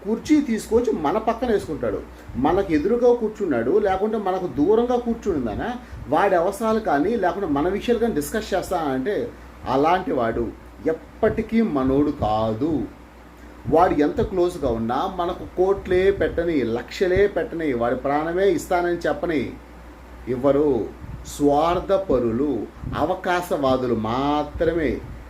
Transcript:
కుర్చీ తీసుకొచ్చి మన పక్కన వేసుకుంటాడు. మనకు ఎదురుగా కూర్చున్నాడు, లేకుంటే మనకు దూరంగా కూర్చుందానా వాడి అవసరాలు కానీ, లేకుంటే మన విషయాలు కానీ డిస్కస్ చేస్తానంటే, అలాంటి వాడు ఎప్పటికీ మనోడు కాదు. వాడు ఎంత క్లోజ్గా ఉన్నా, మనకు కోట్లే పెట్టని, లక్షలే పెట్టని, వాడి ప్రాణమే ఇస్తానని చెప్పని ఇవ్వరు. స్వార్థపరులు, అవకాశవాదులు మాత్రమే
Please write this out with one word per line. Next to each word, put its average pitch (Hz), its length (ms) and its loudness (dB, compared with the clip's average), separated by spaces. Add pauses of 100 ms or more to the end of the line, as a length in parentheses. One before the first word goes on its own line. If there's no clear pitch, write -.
కుర్చీ 226 380 2
తీసుకొచ్చి 226 500 0
మన 160 260 0
పక్కన 233 340 -2
వేసుకుంటాడు. 123 500 -2 (340)
మనకు 165 380 2
ఎదురుగా 240 400 4
కూర్చున్నాడు, 196 640 0
లేకుంటే 208 380 0
మనకు 185 300 -2
దూరంగా 220 500 2
కూర్చుందానా 185 760 -4 (360)
వాడి 185 260 4
అవసరాలు 208 440 0
కానీ, 175 360 2
లేకుంటే 190 320 0
మన 147 200 2
విషయాలు 208 320 0
కానీ 226 140 0
డిస్కస్ - 400 -4
చేస్తానంటే, 165 760 -2 (380)
అలాంటి 165 420 2
వాడు 117 360 0 (400)
ఎప్పటికీ 220 760 0
మనోడు 143 500 2
కాదు. 113 720 0 (840)
వాడు 170 260 4
ఎంత 151 280 2
క్లోజ్గా 175 480 -2
ఉన్నా, 123 460 -2
మనకు 175 300 -4 (120)
కోట్లే 190 540 2
పెట్టని, 170 520 0
లక్షలే 180 640 2
పెట్టని, 165 460 -2
వాడి 120 220 0
ప్రాణమే 160 560 0
ఇస్తానని 175 460 0
చెప్పని 151 560 -2 (720)
ఇవ్వరు. 131 600 2 (400)
స్వార్థపరులు, 143 1400 0 (300)
అవకాశవాదులు 147 960 0
మాత్రమే 143 1080 0 (280)